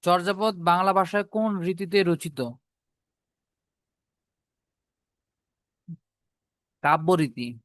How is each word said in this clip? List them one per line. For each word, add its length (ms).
চর্যাপদ 560
বাংলা 340
ভাষায় 320
কোন 340
রীতিতে 480
রচিত? 340
কাব্যরীতি। 840